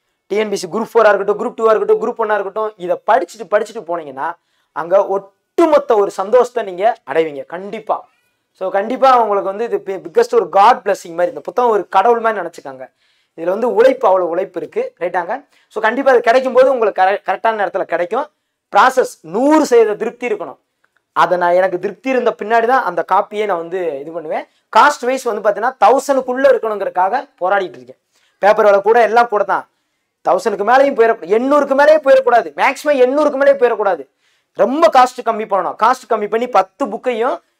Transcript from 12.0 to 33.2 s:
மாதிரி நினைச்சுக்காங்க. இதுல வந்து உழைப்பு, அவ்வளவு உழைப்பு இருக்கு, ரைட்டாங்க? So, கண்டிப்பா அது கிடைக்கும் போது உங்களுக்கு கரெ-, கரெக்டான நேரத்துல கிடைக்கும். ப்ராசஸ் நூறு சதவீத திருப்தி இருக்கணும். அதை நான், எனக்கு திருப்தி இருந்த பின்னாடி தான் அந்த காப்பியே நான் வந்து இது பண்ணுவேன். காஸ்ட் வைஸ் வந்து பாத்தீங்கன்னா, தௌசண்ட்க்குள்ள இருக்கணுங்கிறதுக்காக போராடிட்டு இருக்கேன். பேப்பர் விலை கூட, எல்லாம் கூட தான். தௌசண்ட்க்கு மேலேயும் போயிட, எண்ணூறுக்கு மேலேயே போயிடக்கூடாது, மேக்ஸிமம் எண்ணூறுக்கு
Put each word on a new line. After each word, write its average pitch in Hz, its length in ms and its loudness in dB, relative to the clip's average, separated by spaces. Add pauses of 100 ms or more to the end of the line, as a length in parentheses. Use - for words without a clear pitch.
மாதிரி 214 280 -4
நினைச்சுக்காங்க. 131 440 -18 (440)
இதுல 165 140 -6
வந்து 220 240 -2
உழைப்பு, 240 340 2
அவ்வளவு 185 220 0
உழைப்பு 175 300 -6
இருக்கு, 202 400 -8
ரைட்டாங்க? 180 460 -6 (220)
So, - 160 -8
கண்டிப்பா 247 280 0
அது 233 100 4
கிடைக்கும் 247 320 2
போது 262 180 6
உங்களுக்கு 220 300 -2
கரெ-, 190 240 0
கரெக்டான 196 260 -2
நேரத்துல 196 300 -4
கிடைக்கும். 175 460 -4 (480)
ப்ராசஸ் 247 460 2
நூறு 269 440 0
சதவீத 220 300 4
திருப்தி 240 320 -8
இருக்கணும். 170 300 -8 (540)
அதை 170 260 2
நான், 175 160 2
எனக்கு 180 260 0
திருப்தி 202 300 -8
இருந்த 240 340 0
பின்னாடி 226 220 2
தான் 262 180 2
அந்த 175 280 -4
காப்பியே 208 340 -2
நான் 190 120 -2
வந்து 170 420 -6
இது 151 120 -14
பண்ணுவேன். 170 340 -8 (320)
காஸ்ட் 277 280 2
வைஸ் 254 180 -2
வந்து 214 260 -4
பாத்தீங்கன்னா, 214 240 -2 (120)
தௌசண்ட்க்குள்ள 254 640 0
இருக்கணுங்கிறதுக்காக 208 800 -4 (120)
போராடிட்டு 180 380 -2
இருக்கேன். 123 200 -20 (400)
பேப்பர் 214 260 4
விலை 202 160 4
கூட, 226 200 4
எல்லாம் 226 260 2
கூட 208 160 -2
தான். 175 240 -4 (640)
தௌசண்ட்க்கு 196 380 -2
மேலேயும் 269 280 4
போயிட, 226 240 2
எண்ணூறுக்கு 262 560 0
மேலேயே 294 220 4
போயிடக்கூடாது, 247 580 2
மேக்ஸிமம் 269 420 -2
எண்ணூறுக்கு 277 380 2